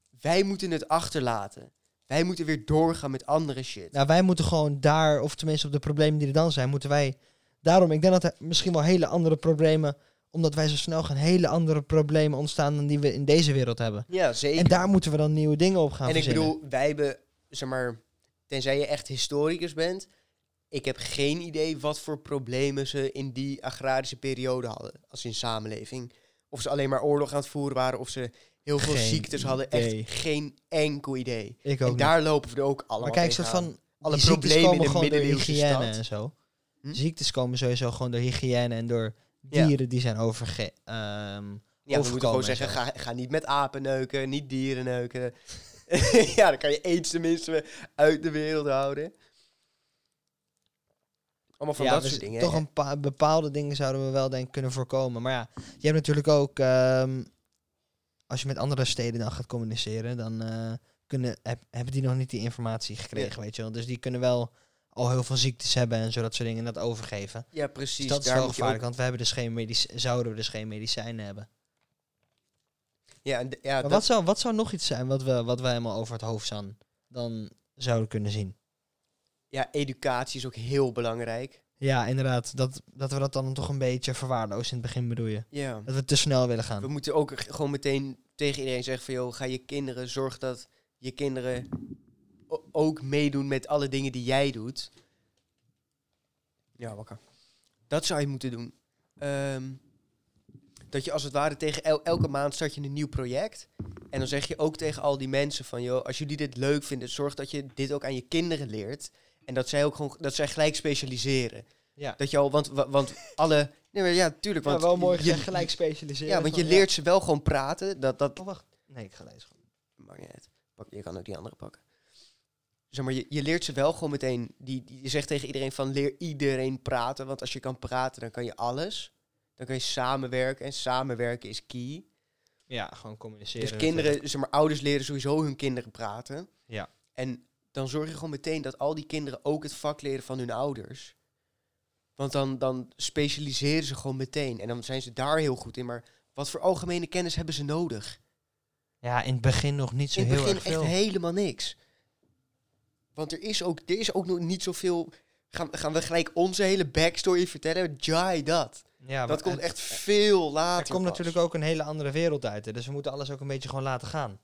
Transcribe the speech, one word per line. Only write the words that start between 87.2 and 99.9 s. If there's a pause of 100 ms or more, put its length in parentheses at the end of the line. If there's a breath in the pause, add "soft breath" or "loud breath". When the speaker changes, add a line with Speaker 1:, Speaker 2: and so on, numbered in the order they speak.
Speaker 1:
g-,
gewoon
meteen (160)
tegen
iedereen
zeggen
van...
joh,
ga
je
kinderen,
zorg
dat (300)
je
kinderen (800)
o-,
ook
meedoen
met
alle
dingen
die
jij
doet. (1900 soft breath)
Ja,
wakker. (720 soft breath)
Dat
zou
je
moeten
doen. (440)
Ehm, (1160)